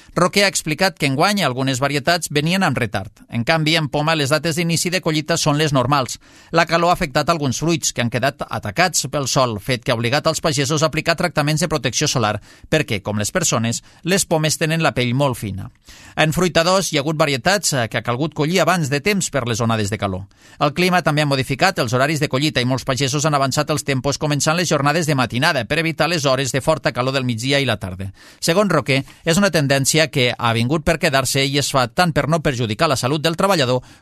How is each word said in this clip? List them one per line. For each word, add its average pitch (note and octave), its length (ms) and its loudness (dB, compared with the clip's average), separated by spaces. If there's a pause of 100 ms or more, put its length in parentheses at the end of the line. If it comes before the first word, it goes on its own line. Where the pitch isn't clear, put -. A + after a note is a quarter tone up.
(160)
Roquer G3 300 4
ha - 20 2
explicat F#3 480 -2
que - 80 -2
enguany F3 400 2
algunes C3 400 0
varietats D3 480 0
venien E3+ 320 2
amb C#3 160 0
retard. - 480 -6
En A#2 160 -4
canvi, D#3+ 320 2
en D3+ 160 0
poma, D3+ 240 0
les C#3 160 0
dates D#3 240 0
d'inici E3+ 320 0
de F3+ 160 -2
collita D#3 320 0
són D3+ 240 0
les D3 160 2
normals. C3 400 0 (400)
La E3 80 4
calor E3 240 2
ha F3 80 4
afectat D3 320 -2
alguns D3 320 0
fruits, E3 320 0
que - 80 -4
han A#2+ 80 0
quedat B2+ 400 -2
atacats A#2 640 -2
pel C#3 160 -2
sol, B2 320 0
fet B2 240 -4
que C3+ 80 0
ha A2+ 80 0
obligat A#2+ 260 0
als D#3+ 140 0
pagesos D3 420 0
a D#3+ 60 2
aplicar D#3 320 -2
tractaments D#3 400 0
de F3 80 0
protecció C#3 400 -2
solar, G#2+ 300 0 (340)
perquè, B2 320 0
com G#2+ 160 -4
les G#2 80 -2
persones, A#2 540 -2 (260)
les F#3 160 2
pomes D#3 320 0
tenen E3 240 -2
la C#3+ 160 2
pell B2 160 0
molt C3+ 240 0
fina. G2 320 -8 (480)
En D#3 160 2
fruita E3+ 320 2
d'os F#3 300 0
hi - 20 2
ha C#3 80 2
hagut D3+ 160 -2
varietats, D#3 560 0
eh, A#2 160 0
que A#2+ 80 -2
ha - 80 -8
calgut B2+ 240 -2
collir E3 320 0
abans E3 240 0
de C#3+ 160 -2
temps G3+ 240 0
per B2+ 160 -2
les A#2 160 -2
onades A2 320 0
de A2 80 -4
calor. G2 240 -4 (340)
El C#3+ 200 0
clima F3+ 240 2
també D3+ 220 2
ha - 20 0
modificat C#3 560 0
els A2+ 80 0
horaris C3+ 320 0
de D3 80 0
collita C3 320 0
i A#2+ 60 0
molts C3 180 -2
pagesos C3+ 400 0
han D3+ 80 2
avançat C#3 400 0
els C#3 80 -2
tempos C3+ 320 0
començant D3 400 0
les F3 160 0
jornades D3 400 2
de C#3+ 80 2
matinada B2+ 480 0
per D3+ 140 -2
evitar D#3+ 260 0
les E3 180 -2
hores C3 300 2
de C3 80 0
forta D#3 320 0
calor C3 220 -2
del B2+ 100 -2
migdia B2 320 0
i C#3 80 0
la A2 160 -2
tarda. G2 300 -8 (260)
Segons F#3 320 2
Roquer, C#3 300 2 (240)
és E3 180 2
una G3 80 4
tendència C#3+ 560 2
que B2+ 220 0 (100)
ha A#2 160 0
vingut B2+ 320 0
per E3 160 0
quedar-se C3+ 400 0
i C#3 160 0
es C3+ 160 -2
fa B2 140 2
tant F3 260 0
per C#3+ 160 0
no E3 160 0
perjudicar B2 400 0
la D3 80 2
salut C#3+ 320 -2
del E3 80 0
treballador C#3 480 2 (200)